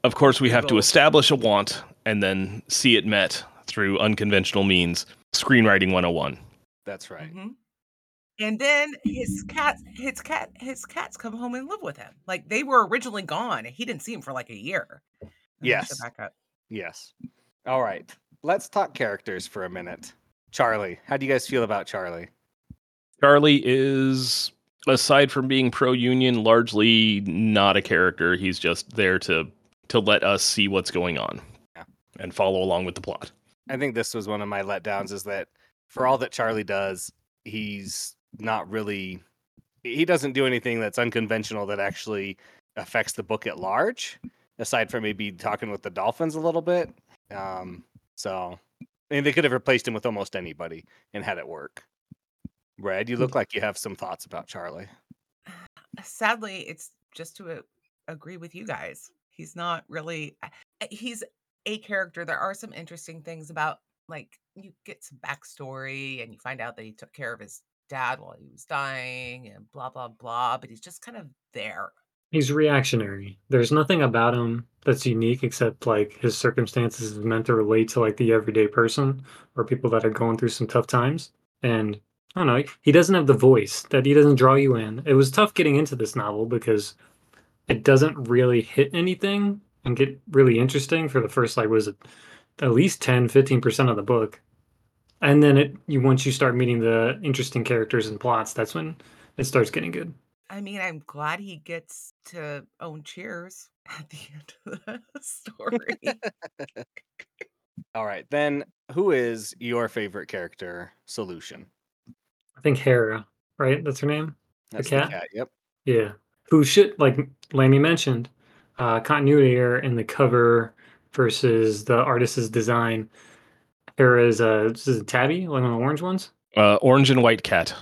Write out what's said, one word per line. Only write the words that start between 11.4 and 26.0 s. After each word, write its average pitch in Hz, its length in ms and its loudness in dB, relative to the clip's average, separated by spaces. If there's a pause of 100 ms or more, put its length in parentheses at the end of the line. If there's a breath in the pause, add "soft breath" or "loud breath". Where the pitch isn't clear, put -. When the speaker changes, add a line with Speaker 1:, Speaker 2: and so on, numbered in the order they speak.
Speaker 2:
and 262 120 -12
live 415 140 -10
with 147 160 -12
him. - 160 -20 (140)
Like, 185 220 -10
they 226 120 -4
were 254 260 4
originally 220 360 -6
gone. 160 420 -6
He 135 180 -12
didn't 220 200 -10
see 233 100 -12
'em 160 80 -14
for, 139 100 -14
like, 123 200 -10
a 110 40 -16
year. 139 460 -10 (200 soft breath)
And - 100 -20
then - 0 - (380 soft breath)
Speaker 3:
Yes. 104 280 -2
Speaker 2:
they're 120 140 -12
back - 80 -20
up. 101 160 -14 (340)
Speaker 3:
Yes. 92 460 -14 (500)
All 131 160 -2
right. 98 340 -8 (280)
Let's 170 260 -2
talk - 240 -4
characters 101 540 -6
for 95 180 -10
a 90 60 -10
minute. 87 420 -14 (380)
Charlie, 107 540 -2
how 139 120 -4
do 135 80 -4
you 135 60 -2
guys 127 160 0
feel 123 160 0
about 101 240 -4
Charlie? 87 400 -10 (920)
Speaker 1:
Charlie 147 460 6
is, 131 840 0 (360)
aside 139 440 4
from 131 160 -4
being 131 240 2
pro-union, 127 720 2